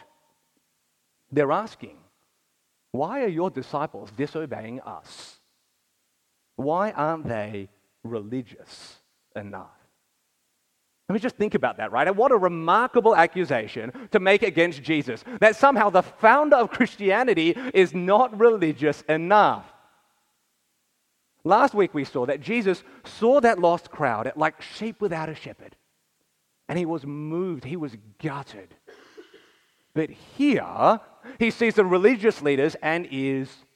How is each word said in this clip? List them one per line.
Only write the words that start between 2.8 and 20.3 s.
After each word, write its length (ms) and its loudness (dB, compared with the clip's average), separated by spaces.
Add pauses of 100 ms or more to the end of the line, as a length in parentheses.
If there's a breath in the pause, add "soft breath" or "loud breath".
"Why 300 -6
are 60 -2
your 220 -4
disciples 600 -8
disobeying 720 -10
us? 600 -20 (1160)
Why 360 -2
aren't 340 -4
they 440 -8 (340)
religious 920 -14 (360)
enough?" 360 -14 (1400)
Let 60 -4
me 60 -2
just 160 -6
think 180 -4
about 240 -2
that, 120 -8
right? 160 0
And 100 0
what 160 4
a 40 4
remarkable 800 2
accusation 960 -2
to 80 4
make 220 4
against 400 0
Jesus, 420 -4 (160)
that 160 6
somehow 340 4
the 120 4
founder 540 4
of 140 2
Christianity 840 0 (200 loud breath)
is 180 4
not 460 2
religious 680 2
enough. 580 2 (1800)